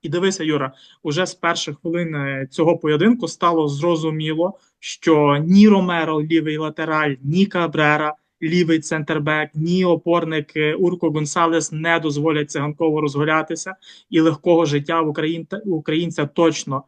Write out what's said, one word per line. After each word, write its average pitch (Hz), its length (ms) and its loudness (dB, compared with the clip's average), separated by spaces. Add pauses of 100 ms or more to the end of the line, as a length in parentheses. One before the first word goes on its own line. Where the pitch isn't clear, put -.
І 165 80 -10
дивися, 175 340 -2
Юра, 139 300 -2 (300)
уже 165 220 -2
з 180 100 -12
перших 170 440 -4
хвилин, 165 360 -4
е, 139 360 -6
цього 170 260 2
поєдинку 170 500 2
стало 165 400 0
зрозуміло, 156 920 -2 (200)
що 147 680 2
ні 196 240 8
Ромеро, 170 520 2
лівий 156 360 0
латераль, 156 640 -2
ні 165 240 2
Кабрера, 151 680 0 (280)
лівий 165 360 2
центрбек, 151 760 -2
ні 175 320 0
опорник, 165 720 0
е, 151 160 0
Урко 175 360 0
Гонсалес 156 600 0
не 165 280 -2
дозволять 151 520 -2
Циганкову 151 500 -2
розгулятися, 156 760 -2 (340)
і 170 100 2
легкого 165 460 2
життя 147 360 -2
в 156 80 0
Україн-, 160 380 -4 (180)
українця 160 600 -4
точно 151 640 -2